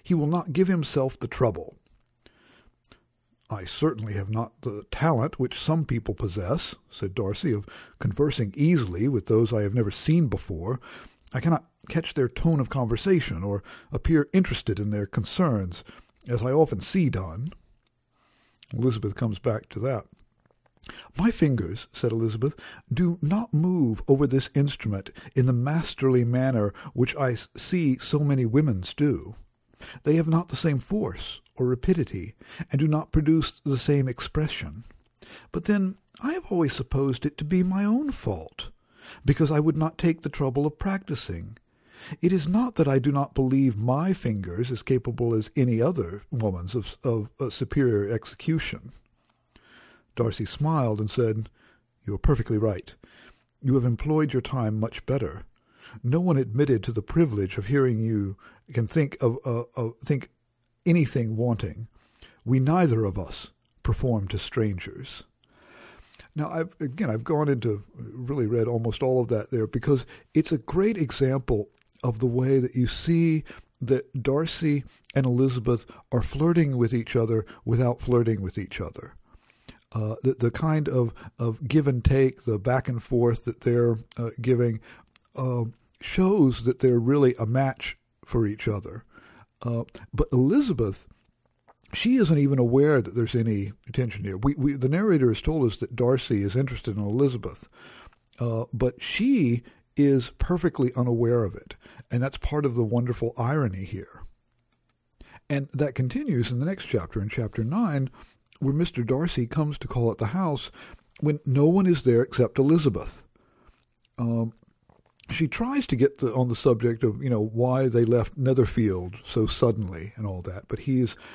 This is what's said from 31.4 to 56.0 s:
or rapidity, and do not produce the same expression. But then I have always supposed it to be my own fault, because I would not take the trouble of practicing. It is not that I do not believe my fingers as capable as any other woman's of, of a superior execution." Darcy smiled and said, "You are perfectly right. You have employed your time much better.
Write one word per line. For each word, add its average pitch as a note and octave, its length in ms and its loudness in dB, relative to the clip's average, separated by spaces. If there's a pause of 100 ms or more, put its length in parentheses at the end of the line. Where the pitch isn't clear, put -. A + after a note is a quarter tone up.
or B2+ 120 0
rapidity, B2 640 -2 (380)
and C#3 80 0
do D#3 80 2
not D3+ 240 0
produce D#3 480 2
the C#3 180 -2
same C#3 300 2
expression. A#2+ 800 -6 (640)
But E3+ 140 -6
then F#3+ 320 0 (220)
I C#4 140 -4
have F#4 160 -6
always E3+ 240 0
supposed C3+ 540 -2
it - 100 -6
to D3+ 80 -8
be F3+ 160 2
my F#3 240 0
own C4 260 0
fault, - 600 -8 (520)
because D3+ 280 2
I D3+ 80 2
would D3+ 180 2
not D#3 220 -2
take E3 220 0
the C#3+ 80 -6
trouble C#3 360 -2
of D3+ 140 -4
practicing. A#2 800 -6 (640)
It F3 120 2
is D#3+ 140 -2
not A3+ 280 0
that D3+ 120 4
I C3+ 120 4
do C3+ 120 2
not C#3 240 -2
believe C3 420 2
my C3+ 360 0
fingers G#2 580 -4
as A#2 100 -6
capable A#2+ 520 0
as G#2+ 220 -2
any B2 260 2
other G#2+ 500 -2
woman's F#2+ 440 -4
of, - 280 -6
of A2+ 260 -2 (100)
a B2+ 120 -4
superior G#2+ 580 0
execution." - 840 -4 (1200)
Darcy A2+ 300 -2
smiled C#3 540 0
and G#2+ 100 -2
said, A2 400 -2 (560)
"You G2+ 100 -4
are - 140 0
perfectly A2+ 280 2
right. G#2 360 -2 (680)
You C3 140 2
have B2 100 2
employed D3 480 0
your B2+ 80 0
time A2 380 -2
much - 260 -6
better. G2 380 -4 (600)